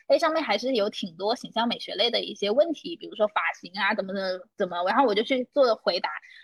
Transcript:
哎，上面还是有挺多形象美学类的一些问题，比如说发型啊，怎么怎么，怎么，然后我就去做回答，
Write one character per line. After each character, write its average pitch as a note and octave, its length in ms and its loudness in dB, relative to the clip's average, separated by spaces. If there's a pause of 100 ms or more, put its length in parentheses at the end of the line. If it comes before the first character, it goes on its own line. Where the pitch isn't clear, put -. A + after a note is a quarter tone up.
哎， C#4 120 6
上 D#4+ 140 2
面 B3 100 0
还 G#3 160 0
是 C4 160 -2
有 G#3 160 2
挺 F3 260 -8
多 G3+ 180 -2
形 - 180 -10
象 A3+ 140 0
美 A3 120 -2
学 - 160 -10
类 G#3 160 2
的 G#3+ 100 0
一 F3+ 140 -8
些 G3+ 160 -2
问 D4+ 220 4
题， F3 240 -8
比 - 100 -14
如 E3+ 100 -14
说 G#3+ 120 2
发 - 120 -2 (200)
型 F3 180 -18
啊， G3+ 160 2
怎 G#3+ 100 -4
么 F#3+ 80 -8
怎 G3 80 -4
么， F#3 200 -4 (160)
怎 F#3 120 -2
么， F3 160 -4
然 G3 120 2
后 C4+ 80 6
我 G#3+ 100 2
就 G#3 80 2
去 B3+ 300 0
做 B3 220 4
回 - 260 -2
答， - 100 -4 (340)